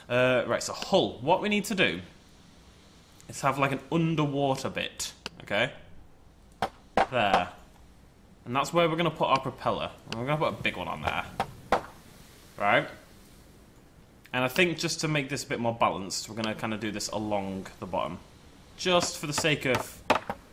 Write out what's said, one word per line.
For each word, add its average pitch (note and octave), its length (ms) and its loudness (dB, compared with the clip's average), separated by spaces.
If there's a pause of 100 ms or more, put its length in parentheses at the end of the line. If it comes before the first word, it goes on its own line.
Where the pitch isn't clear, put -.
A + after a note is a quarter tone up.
Uh, B2+ 380 4
right, A#2 140 0
so - 120 -4
hull. G#2 480 2
What E3 200 2
we G3+ 60 0
need G#3 180 2
to A3 100 -2
do F#2+ 260 2 (1300)
is A#2+ 120 -12
have, C3+ 160 2
like, C3+ 140 2
an C3 80 -2 (120)
underwater C#3+ 800 2
bit, - 440 -6 (300)
okay? A2+ 280 2 (1400)
There. G2+ 380 4 (960)
And A#2+ 100 -4
that's C#3+ 180 0
where E3+ 160 6
we're D#3+ 60 0
gonna E3 140 2
put D#3+ 180 0
our C3 120 4
propeller. G#2 500 -2 (200)
And A2+ 100 -6
we're B2 60 -4
gonna D3+ 120 0
put C3 220 -2
a - 40 -4
big G2+ 120 0
one F2+ 120 -4
on E2 140 -4
there. D#2 240 -2 (1300)
Right? A2 300 4 (1500)
And B2+ 100 0
I B2+ 40 4
think E3+ 300 2
just - 240 -4
to D#3+ 60 0
make D3 220 0
this C#3 140 -4
a - 40 -12
bit A2+ 120 -4
more A#2 140 2
balanced, G2 560 0
we're G#2+ 60 -14
gonna A2 200 -2
kinda A2 220 -4
do G#2+ 140 -4
this G2+ 180 -6
along G2 580 -4 (120)
the G#2 60 -8
bottom. F2 320 -4 (600)
Just F3 400 2
for D#3+ 100 -6
the D3 60 -2
sake D3+ 320 2
of, - 360 0 (520)